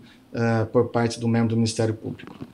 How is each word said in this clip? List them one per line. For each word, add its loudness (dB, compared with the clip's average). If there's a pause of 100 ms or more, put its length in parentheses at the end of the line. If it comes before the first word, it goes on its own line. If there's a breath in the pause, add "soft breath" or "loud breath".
(320 soft breath)
eh, 2
por 4
parte 0
do -2
membro 2
do 0
Ministério 0
Público. -12 (180)